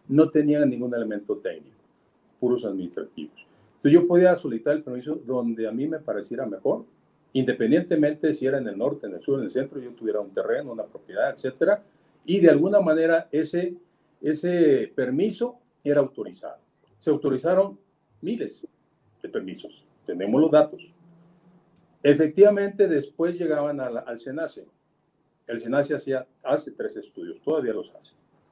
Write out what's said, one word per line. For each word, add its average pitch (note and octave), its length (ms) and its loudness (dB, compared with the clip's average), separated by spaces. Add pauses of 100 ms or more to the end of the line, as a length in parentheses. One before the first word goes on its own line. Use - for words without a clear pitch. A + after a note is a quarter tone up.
no C#3+ 220 6
tenían D3 400 2
ningún A#2+ 240 -4
elemento G#2+ 440 -4
técnico, E2 380 -10 (640)
puros A#2+ 260 0
administrativos. F2+ 800 -10 (300)
Entonces D#3+ 260 6
yo F3 60 2
podía F3 280 6
solicitar C#3+ 400 -2
el D3+ 80 -6
permiso B2+ 320 -8
donde A#2 520 -4
a G#2+ 40 -6
mí C3 160 -6
me D#3+ 120 -6
pareciera A#2 460 -8
mejor, - 400 -4 (480)
independientemente D3 1000 2
si C3 140 -2
era C3+ 100 0
en A#2+ 100 -6
el G2 100 -8
norte, C3 300 -4
en F#2 80 -10
el E2+ 60 -14
sur, C#3 180 -2
en A#2 60 -6
el F#2+ 60 -8
centro, C3 280 -4
yo B2 120 -12
tuviera G#2+ 300 -4
un F#2+ 100 -10
terreno, A#2+ 400 -4
una A2+ 140 -10
propiedad, A2+ 460 -6
etcétera, E3 480 -2 (460)
y F#3 140 0
de E3 100 8
alguna F3+ 300 4
manera E3 520 2
ese, F3 440 -2 (460)
ese D3 720 2
permiso F3 640 -2 (240)
era C#3+ 180 2
autorizado. G2+ 560 -8 (400)
Se - 120 -4
autorizaron E3+ 680 0 (440)
miles - 440 -8 (560)
de - 80 -12
permisos, - 560 -12 (200)
tenemos G2 360 0
los D#3+ 80 6
datos. - 440 2 (1080)
Efectivamente, G3 840 4
después E3 500 -2
llegaban D3 420 -2
a B2+ 100 -6
la, A#2 120 -8
al A#2+ 160 -10
senace. - 500 -10 (800)
El A#2 140 -8
senace C#3 360 -2
hacía, C3 320 -6 (160)
hace C#3 280 -2
tres - 260 -8
estudios, E2+ 440 -14
todavía C3+ 320 -2
los F#2+ 220 -10
hace, - 200 -20 (360)